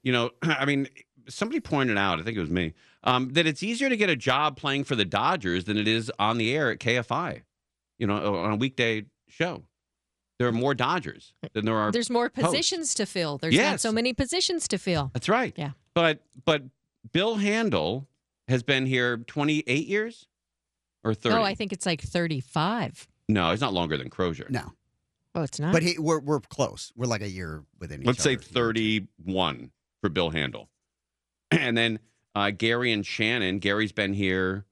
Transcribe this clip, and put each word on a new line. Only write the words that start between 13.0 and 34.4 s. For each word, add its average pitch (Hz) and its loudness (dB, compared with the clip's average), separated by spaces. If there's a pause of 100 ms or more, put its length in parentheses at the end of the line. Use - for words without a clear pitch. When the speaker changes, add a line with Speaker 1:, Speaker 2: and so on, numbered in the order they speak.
Speaker 2:
fill. 156 -4
There's 165 2
not 202 4
Speaker 1:
Yes. 294 0
Speaker 2:
so 220 0
many 240 0
positions 339 -2
to 214 -2
fill. 151 -2
Speaker 1:
That's 123 -4
right. 226 0
Speaker 2:
Yeah. 147 -6 (220)
Speaker 1:
But, 165 2 (200)
but 151 2 (500)
Bill 214 2
Handel 139 0 (420)
has 127 4
been 131 2
here 123 2
twenty-eight 147 0
years 214 -4 (760)
or 110 2
thirty? 214 2
Speaker 2:
Oh, 226 6
I 196 2
think 208 -6
it's, 185 -6
like, 170 0
thirty-five. 170 -2 (220)
Speaker 1:
No, 90 4
it's 110 2
not 117 0
longer 82 2
than 64 -6
Crozier. 85 -2
Speaker 3:
No. 113 -6 (600)
Speaker 2:
Oh, 170 -2
it's - -8
not? 151 0
Speaker 3:
But 165 4
he, 175 0
we're, 156 2
we're 147 0
close. - -4
We're, 123 -4
like, 110 0
a 104 -6
year 82 -8 (160)
within 71 -10
each 120 0
Speaker 1:
Let's 127 0
say 139 4
Speaker 3:
other. 127 -4
Speaker 1:
thirty-one 95 0 (300)
for 101 0
Bill 82 2
Handel. 65 -4
<clears throat> - -14
And 131 2
then, 113 2 (360)
uh, 101 2
Gary 117 0
and 104 0
Shannon. 107 0
Gary's 101 0
been 98 0
here. 95 0